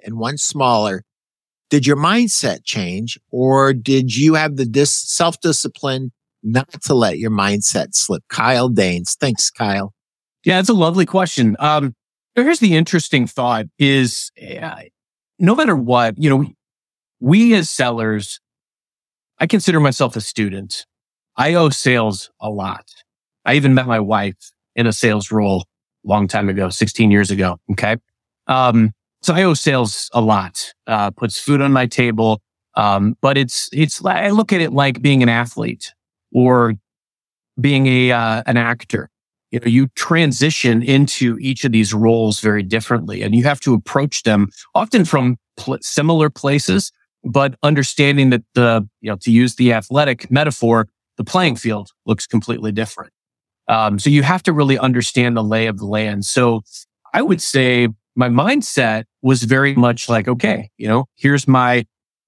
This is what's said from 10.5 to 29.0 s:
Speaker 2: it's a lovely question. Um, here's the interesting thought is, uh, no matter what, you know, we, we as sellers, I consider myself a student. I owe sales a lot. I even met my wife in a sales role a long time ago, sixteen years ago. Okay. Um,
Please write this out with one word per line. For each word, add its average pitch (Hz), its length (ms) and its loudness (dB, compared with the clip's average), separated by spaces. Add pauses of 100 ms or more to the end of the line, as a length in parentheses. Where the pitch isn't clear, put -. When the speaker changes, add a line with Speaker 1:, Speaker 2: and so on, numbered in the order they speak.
Speaker 2:
it's 190 80 0
a 240 60 4
lovely 175 320 2
question. 139 520 0
Um, 147 360 0 (420)
here's 294 240 2
the 190 160 4
interesting 156 500 0
thought 117 400 -4 (120)
is, 139 520 0 (300)
uh, - 220 -14 (560)
no 190 180 4
matter 269 180 2
what, 120 440 0
you 151 100 2
know, 139 80 4
we, - 180 -2 (640)
we 220 360 4
as 175 160 0
sellers, 113 680 -4 (1000)
I 151 60 2
consider 180 340 2
myself 135 340 0
a 113 60 -6
student. 98 680 -8 (500)
I 151 180 0
owe 165 160 4
sales 113 600 0 (100)
a 107 80 -10
lot. 101 360 -8 (600)
I 123 100 2
even 139 200 4
met 127 120 2
my 117 140 0
wife 101 520 -4 (240)
in 117 100 0
a 110 60 0
sales 104 400 -2
role 98 340 0 (380)
a - 40 -8
long 101 200 2
time 101 200 -2
ago, 95 200 -2
sixteen 104 420 0
years 101 220 4
ago. 92 260 -2 (140)
Okay. 107 240 -2 (500)
Um, 120 460 2 (300)